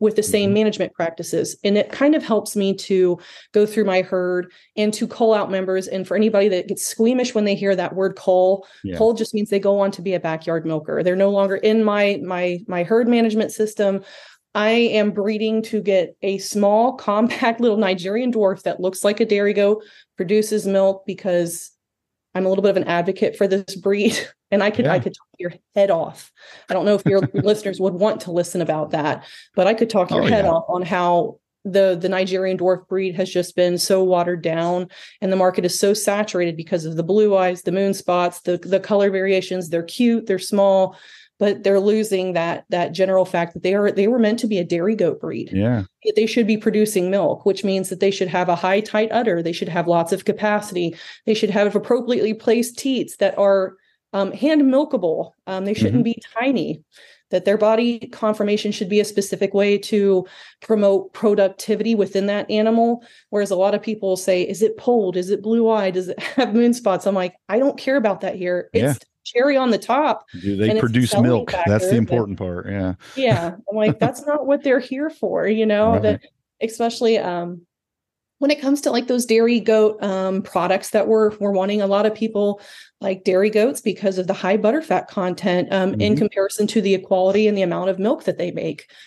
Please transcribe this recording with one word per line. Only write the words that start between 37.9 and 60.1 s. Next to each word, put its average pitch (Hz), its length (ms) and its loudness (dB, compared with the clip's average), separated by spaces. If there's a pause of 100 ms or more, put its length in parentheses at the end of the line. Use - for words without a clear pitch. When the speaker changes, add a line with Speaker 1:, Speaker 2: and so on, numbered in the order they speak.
Speaker 1:
spots, 175 480 -2
the, 180 160 -2
the 180 240 0
color 202 300 2
variations. 185 580 -2
They're 170 140 -2
cute, 233 420 0
they're 190 140 0
small, 190 580 2 (420)
but 202 240 0
they're 196 160 4
losing 196 540 0
that, 170 380 -2
that 175 220 -2
general 185 340 2
fact 170 260 -2
that - 100 -14
they 185 120 0
are, 202 180 2
they 196 160 0
were 247 100 2
meant 226 200 2
to 240 80 -2
be 208 100 -2
a 175 80 0
dairy 175 320 -2
goat 175 240 0
breed. - 320 -8
Speaker 2:
Yeah. 110 300 0 (220)
Speaker 1:
That 427 120 -2
they 220 80 4
should 226 220 0
be 214 100 2
producing 214 540 0
milk, 190 340 0
which 190 200 -2
means 190 260 -2
that 180 100 -8
they 196 100 4
should 196 180 -2
have 180 200 -2
a 175 80 2
high, 190 240 0
tight 220 320 -2
udder. 208 300 0
They 165 100 -4
should 170 160 -8
have 170 180 -2
lots 170 240 2
of 190 140 -2
capacity. 208 720 -2 (300)
They 220 80 2
should 214 160 0
have 202 260 2
appropriately 240 560 0
placed 233 460 0
teats 262 400 -4
that 196 180 0
are, 196 380 2 (400)
um, 196 180 -2
hand 285 300 2
milkable. 254 720 0 (140)
Um, 190 200 -6
they 208 80 -2
shouldn't 107 220 0
Speaker 2:
Mm-hmm. 240 60 4
Speaker 1:
be 226 200 -4 (180)
tiny, 175 420 -2 (480)
that 180 140 0
their 202 140 2
body 226 400 2 (100)
conformation 208 640 -2
should 202 160 -6
be 208 120 2
a 202 40 4
specific 196 480 -4
way 202 240 2
to 196 500 0 (360)